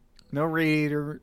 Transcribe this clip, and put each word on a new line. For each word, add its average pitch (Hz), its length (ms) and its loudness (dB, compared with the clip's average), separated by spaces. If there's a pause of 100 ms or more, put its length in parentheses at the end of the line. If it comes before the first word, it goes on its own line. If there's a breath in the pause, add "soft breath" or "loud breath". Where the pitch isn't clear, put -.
(300)
No 143 140 0
radiator. 151 760 0